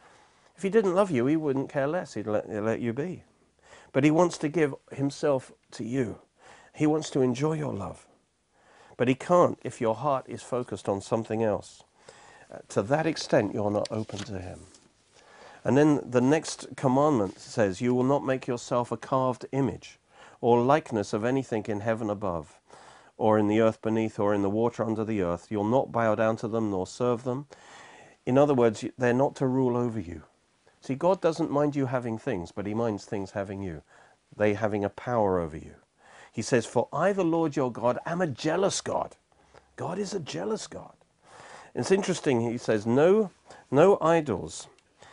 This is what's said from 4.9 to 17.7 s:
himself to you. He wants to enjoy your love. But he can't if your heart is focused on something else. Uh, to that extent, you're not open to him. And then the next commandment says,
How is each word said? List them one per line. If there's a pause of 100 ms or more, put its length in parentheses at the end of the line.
himself (200)
to
you. (560)
He
wants
to
enjoy
your
love. (880)
But
he
can't
if
your
heart
is
focused
on
something
else. (680)
Uh,
to
that
extent,
you're
not
open
to
him. (960)
And
then
the
next
commandment
says,